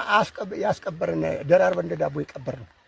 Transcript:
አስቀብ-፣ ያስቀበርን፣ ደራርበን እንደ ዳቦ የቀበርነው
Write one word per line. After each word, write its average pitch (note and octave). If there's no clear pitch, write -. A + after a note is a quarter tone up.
አስቀብ-፣ G#3
ያስቀበርን፣ F3
ደራርበን F3+
እንደ E3+
ዳቦ D3+
የቀበርነው C3